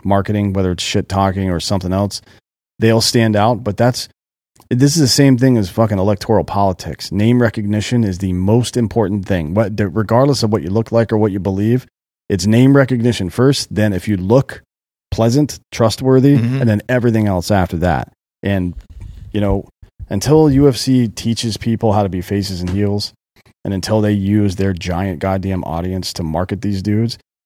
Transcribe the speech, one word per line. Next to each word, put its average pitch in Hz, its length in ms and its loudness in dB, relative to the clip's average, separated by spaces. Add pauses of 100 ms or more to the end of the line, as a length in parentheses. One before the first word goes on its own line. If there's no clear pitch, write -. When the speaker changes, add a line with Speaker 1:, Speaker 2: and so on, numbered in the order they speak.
Speaker 1:
marketing, 98 520 0
whether 92 180 0
it's 85 100 -6
shit - 260 -4
talking 98 420 0
or 85 100 -2
something 90 320 -4
else, 98 280 -4 (600)
they'll 113 200 4
stand 113 360 2
out. 107 260 0
But 104 140 -4
that's, 123 320 0 (600)
this 139 280 2
is 165 40 2
the 139 60 4
same 135 320 4
thing 127 180 4
as 101 140 0
fucking 107 300 0
electoral 101 420 0
politics. 95 680 -4
Name 113 280 2
recognition 110 640 0
is 92 160 -2
the 95 140 -2
most 104 440 0
important 104 480 -2
thing. 87 300 -2
What, 107 220 -2
the, 104 120 -2
regardless 113 540 0
of 110 80 0
what 101 120 0
you 82 80 -6
look 110 200 -2
like 117 220 0
or 110 40 2
what 107 140 2
you 98 80 -4
believe, 101 480 -2 (420)
it's 95 160 -2
name 123 320 4
recognition 120 540 0
first. 131 420 0
Then 107 200 0
if 90 160 -4
you 104 80 0
look 104 460 0 (500)
pleasant, 120 460 0 (140)
trustworthy, 131 640 2
Speaker 2:
Mm-hmm. 127 240 0
Speaker 1:
and 123 80 2
then 104 200 0
everything 110 400 2
else 90 220 -2
after 92 280 2
that. 78 340 -2 (300)
And, 92 320 -2 (580)
you 104 80 -2
know, 98 260 0 (440)
until 147 400 2
U 139 180 4
F 120 80 2
C 127 320 0
teaches 110 480 -4
people 113 380 0
how 104 80 2
to 98 80 -2
be 90 100 -4
faces 98 400 -4
and 90 80 -4
heels, 101 460 -2 (500)
and 98 80 -4
until 107 300 0
they 104 100 2
use 101 440 0
their 95 180 -2
giant 87 440 -6
goddamn 95 460 -2
audience 90 500 -6
to - 80 -6
market 85 380 -4
these 98 220 -4
dudes, 107 340 -2 (300)